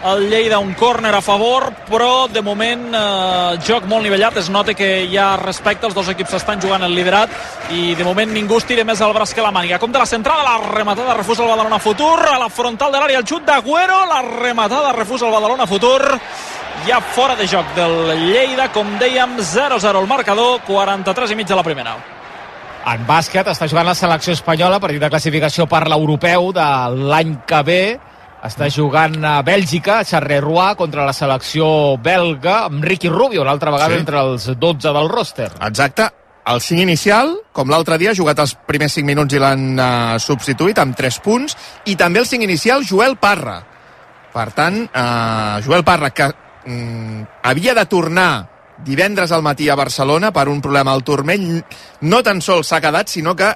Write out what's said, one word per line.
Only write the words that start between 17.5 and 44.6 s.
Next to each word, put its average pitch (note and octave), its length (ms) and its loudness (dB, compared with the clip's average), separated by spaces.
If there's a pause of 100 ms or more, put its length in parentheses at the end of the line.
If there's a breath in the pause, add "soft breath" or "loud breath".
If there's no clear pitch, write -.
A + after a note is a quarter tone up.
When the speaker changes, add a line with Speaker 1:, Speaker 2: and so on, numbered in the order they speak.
Speaker 1:
del E3 560 0
Lleida, C4 400 2
com G#3+ 160 -2 (140)
dèiem, B3+ 420 0
zero A#3 380 0
zero G3 180 2
el F#3+ 80 0
marcador, A#3+ 560 0
quaranta-tres G3 720 -2
i - 20 -2
mig G#3+ 140 -6
de G3 80 2
la F3 80 2
primera. B2 320 -6 (880)
Speaker 2:
En A#2 220 -2
bàsquet E3 400 0
està E3 240 -4
jugant E3 160 2
la F3+ 80 0
selecció E3+ 400 0
espanyola, F3 480 2
partit D3+ 160 -4
de D3+ 100 0
classificació D#3 640 0
per D#3 160 2
l'europeu D#3+ 680 2
de F3 120 0 (260)
l'any D3 460 0 (100)
que D#3 160 2
ve. F#3 360 0 (440 loud breath)
Està C#3 320 -6
jugant D3+ 400 2 (100)
a D3+ 120 2 (100)
Bèlgica, F#3+ 540 0
a F#3+ 40 -2
Charleroi, D#3 680 0
contra D3 320 -2
la C#3 60 -2
selecció D3 920 0
belga, F3 600 0
amb D3+ 180 -4
Ricky F3+ 260 -2
Rubio, F#3+ 340 2
una C3+ 100 2
altra D3+ 180 0
vegada D3+ 240 2
Speaker 3:
Sí. E3+ 60 0
Speaker 2:
entre D3 180 -2
els C3 300 -2 (100)
dotze D3+ 340 0
del D3+ 160 2
roster. D#3+ 440 -4 (120)
Speaker 3:
Exacte. C#3+ 440 0 (360)
El A#2+ 160 0
cinc E3+ 200 0
inicial, G#3 560 2 (160)
com C3 180 -2
l'altre D#3+ 280 2
dia, F#3+ 120 2
ha A3 80 0
jugat D3+ 220 2
els C#3+ 160 0 (100)
primers D3 280 0
cinc D3 120 -2
minuts C#3+ 260 0
i C#3+ 60 2
l'han, C3+ 400 2
eh, A#2+ 400 0
substituït D3 640 -2
amb C3 160 0
tres B2+ 240 -4
punts, B3 360 0 (280 loud breath)
i G3+ 100 -2
també F3 240 2
el A#3+ 80 2
cinc A3+ 160 -2
inicial, A3 420 0
Joel G#3+ 320 2
Parra. B2+ 460 -2 (720 loud breath)
Per A2+ 160 -4
tant, F#3+ 420 -2